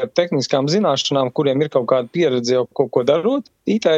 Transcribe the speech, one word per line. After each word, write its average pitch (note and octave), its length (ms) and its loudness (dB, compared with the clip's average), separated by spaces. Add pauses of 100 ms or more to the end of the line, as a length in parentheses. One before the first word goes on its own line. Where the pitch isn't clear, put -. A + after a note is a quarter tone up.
ar A#2+ 100 -4
tehniskām C#3+ 560 0
zināšanām, C#3+ 640 0
kuriem C#3 320 -2
ir D3+ 80 -2
kaut B2 160 0
kāda B2+ 240 0
pieredze B2+ 460 0
jau B2 80 0 (100)
kaut C3+ 160 -2
ko B2+ 160 0
darot, F3 400 0 (200)
I G#3 120 0
T F3 180 2